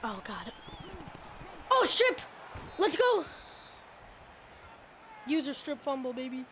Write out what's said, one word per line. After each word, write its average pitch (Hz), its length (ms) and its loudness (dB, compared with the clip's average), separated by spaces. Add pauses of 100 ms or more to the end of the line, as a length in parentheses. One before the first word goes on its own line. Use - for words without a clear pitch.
Oh, 202 200 -8
God. 226 280 -10 (1160)
Oh, 523 140 8
strip! - 360 6 (580)
Let's 330 180 4
go! 403 280 6 (2000)
User 285 260 -2
strip - 300 -8
fumble, 262 300 -4
baby. 254 400 -8